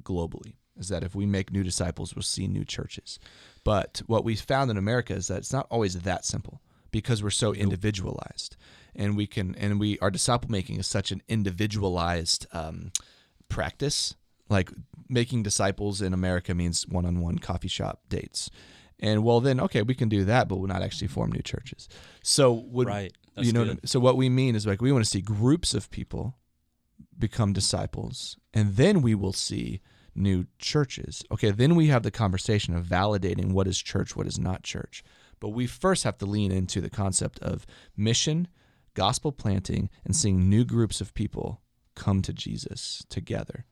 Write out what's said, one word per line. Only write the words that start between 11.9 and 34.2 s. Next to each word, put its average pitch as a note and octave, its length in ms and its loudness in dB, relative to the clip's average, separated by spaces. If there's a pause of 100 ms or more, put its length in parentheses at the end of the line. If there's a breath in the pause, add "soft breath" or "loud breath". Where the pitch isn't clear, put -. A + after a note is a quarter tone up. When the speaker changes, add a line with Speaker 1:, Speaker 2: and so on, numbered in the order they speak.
Speaker 1:
um, E2+ 380 -8 (580 loud breath)
practice. - 640 -4 (360)
Like, F#2+ 200 2 (380)
making A#2+ 340 0
disciples G2+ 600 0
in F#2 100 0
America F2+ 420 0
means F2 340 -2
one-on-one F2 500 0
coffee F2+ 300 -6
shop - 400 -6
dates. - 420 -6 (500 loud breath)
And, G#2+ 220 2
well, A#2 180 6
then, C3 200 2
okay, C3 220 2
we B2 120 2
can A2+ 140 0
do G2+ 160 4
that, G#2+ 240 4
but F#2 80 -2
we'll F#2+ 120 -2
not F#2 140 -2
actually - 260 -4
form - 240 -2
new - 100 -4
churches. - 460 -10 (340 loud breath)
So C3 300 6
would A#2+ 360 -2
Speaker 2:
Right. G2+ 240 -4 (240)
Speaker 1:
you B2 80 -2
Speaker 2:
That's A#2 80 6
Speaker 1:
know A#2 80 6
what A2+ 40 4
I A2 40 0
Speaker 2:
good. - 140 -4
Speaker 1:
mean? - 40 -8
So C3 140 2
what B2+ 160 6
we C3 120 4
mean B2+ 280 4
is, G#2 100 -2
like, G2+ 160 0
we C3 80 4
wanna A#2+ 140 4
see G2+ 160 0
groups A2 540 2
of - 160 -4
people - 460 -8 (800)
become G#2 340 0
disciples, - 840 -4 (160)
and G#2 240 2
then E3+ 260 6
we A2+ 120 4
will F#2+ 180 -2
see A2+ 480 -4 (340 soft breath)
new F#2+ 320 2 (120)
churches. - 720 -4
Okay, G#2+ 220 2
then B2+ 240 6
we D#3+ 120 6
have B2 140 6
the G#2 80 -2
conversation G2 640 0
of E2+ 120 -2
validating F#2+ 640 2
what F#2+ 160 4
is F#2+ 100 0
church, - 380 -4
what - 100 -4